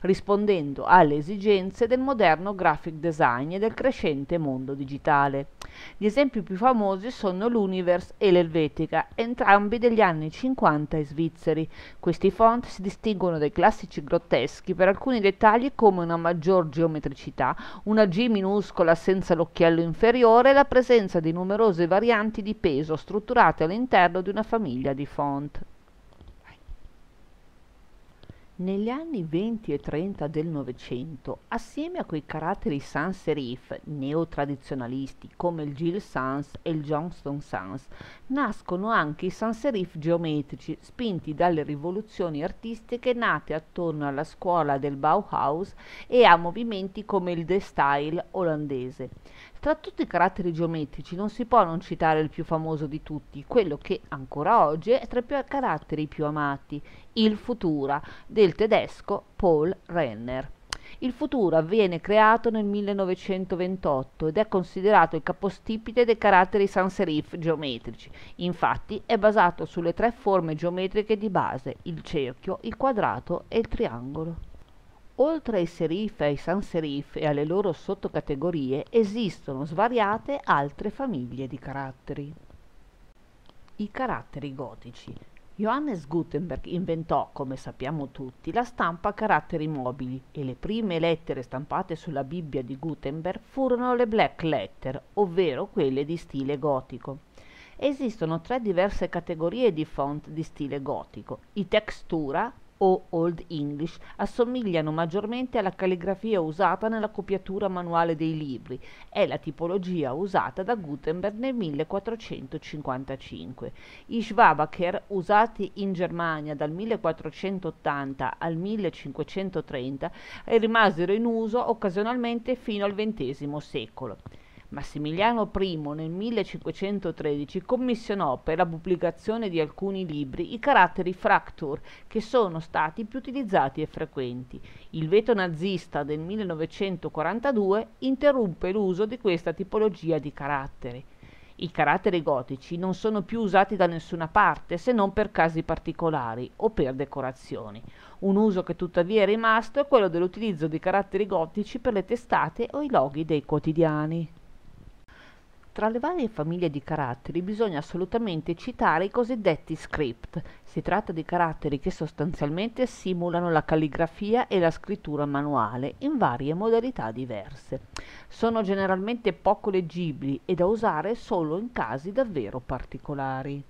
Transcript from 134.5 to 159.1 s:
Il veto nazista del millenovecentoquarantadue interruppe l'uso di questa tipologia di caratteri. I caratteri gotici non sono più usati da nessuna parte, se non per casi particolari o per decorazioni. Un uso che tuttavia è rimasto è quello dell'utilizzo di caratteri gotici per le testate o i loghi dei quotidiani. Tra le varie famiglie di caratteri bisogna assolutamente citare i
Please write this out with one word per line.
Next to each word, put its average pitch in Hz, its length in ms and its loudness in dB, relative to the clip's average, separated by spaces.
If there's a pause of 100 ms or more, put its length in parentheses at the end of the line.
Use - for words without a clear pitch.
Il 160 180 -4
veto 220 240 4
nazista 175 720 -2
del 151 160 -4
millenovecentoquarantadue 190 1700 -2 (100)
interruppe 254 720 0
l'uso 196 360 0
di 247 100 -8
questa 170 360 0
tipologia 190 640 0
di 139 140 -8
caratteri. 139 720 -8 (520)
I 175 160 -8
caratteri 170 500 2
gotici 139 560 -4
non 185 160 -2
sono 214 300 -2
più 226 180 -4
usati 196 340 4
da 185 120 4
nessuna 165 400 -4
parte, 170 500 2
se 254 140 0
non 202 220 2
per 208 180 0
casi 160 320 2
particolari 147 840 -2 (100)
o 220 120 0
per 139 240 0
decorazioni. 127 880 -8 (380)
Un 196 160 2
uso 214 260 4
che - 140 -4
tuttavia 180 480 2
è - 20 6
rimasto 226 540 2
è 285 80 0
quello 214 220 6
dell'utilizzo 180 580 -2
di 156 100 -2
caratteri 196 480 0
gotici 190 540 -4
per 240 140 -2
le 190 120 0
testate 226 680 -2
o 285 100 -4
i 269 80 -4
loghi 147 340 2
dei 156 180 0
quotidiani. 156 920 0 (1400)
Tra 208 160 -2
le 226 120 -2
varie 294 280 -2
famiglie 170 420 -2
di 139 140 -6
caratteri 151 580 -4
bisogna 202 360 -2
assolutamente 175 800 -4
citare 185 500 0
i 202 60 -6